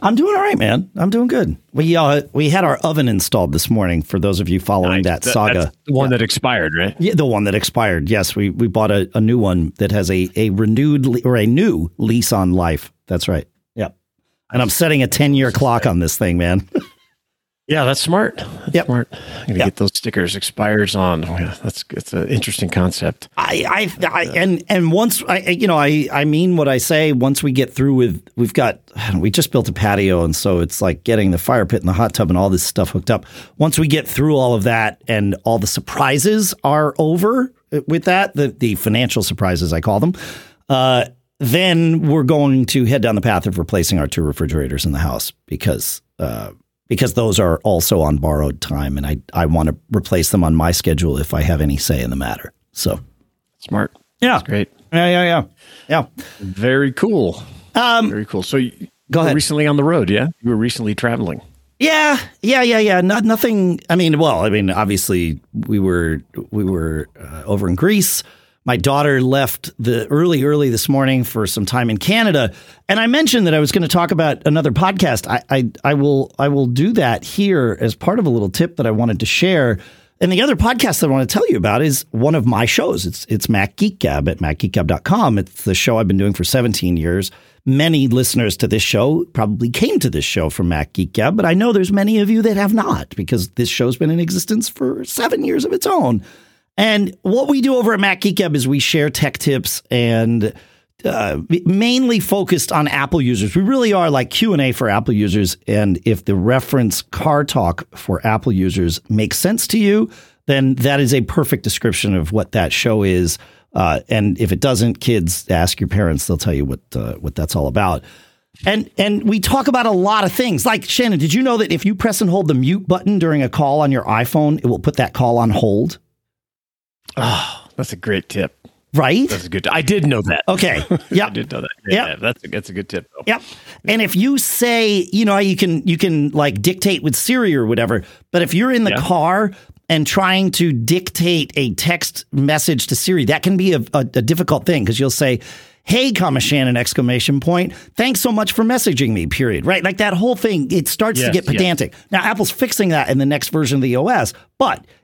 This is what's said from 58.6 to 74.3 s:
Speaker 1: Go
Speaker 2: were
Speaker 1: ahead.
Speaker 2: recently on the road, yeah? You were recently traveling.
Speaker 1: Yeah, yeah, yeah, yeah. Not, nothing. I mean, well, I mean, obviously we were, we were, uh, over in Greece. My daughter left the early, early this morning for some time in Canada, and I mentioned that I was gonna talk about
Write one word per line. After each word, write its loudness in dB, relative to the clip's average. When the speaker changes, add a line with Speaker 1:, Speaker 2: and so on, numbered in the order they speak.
Speaker 1:
Go 2
Speaker 2:
were 2
Speaker 1:
ahead. 2
Speaker 2:
recently 0
on 2
the 4
road, 2
yeah? 2
You 0
were 2
recently -2
traveling. -4
Speaker 1:
Yeah, 2
yeah, 2
yeah, 4
yeah. 4
Not, 2
nothing. 2
I 2
mean, 2
well, 2
I 2
mean, 2
obviously 0
we -2
were, 0
we -2
were, -4
uh, -18
over -2
in 0
Greece. 0
My 2
daughter 2
left -2
the -2
early, 0
early 2
this -2
morning 2
for -4
some -4
time 0
in -2
Canada, 0
and 0
I 2
mentioned 2
that 2
I 4
was 0
gonna 2
talk 2
about 0